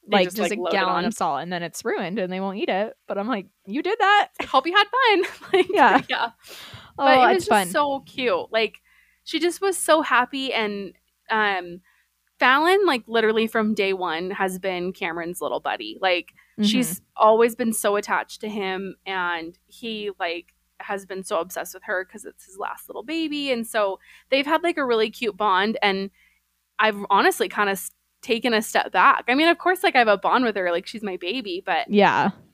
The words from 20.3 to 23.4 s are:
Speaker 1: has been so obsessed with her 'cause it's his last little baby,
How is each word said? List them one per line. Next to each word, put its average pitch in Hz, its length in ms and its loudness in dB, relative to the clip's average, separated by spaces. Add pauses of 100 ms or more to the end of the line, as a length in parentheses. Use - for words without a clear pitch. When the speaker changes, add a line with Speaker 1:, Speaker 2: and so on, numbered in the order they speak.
Speaker 1:
has 196 240 -8
been 190 180 -12
so 190 180 -4
obsessed 175 340 -10
with - 100 -20
her 185 200 -4
'cause 190 200 -20
it's - 220 -20
his 190 120 -20
last - 300 -10
little - 140 -12
baby, 294 480 -4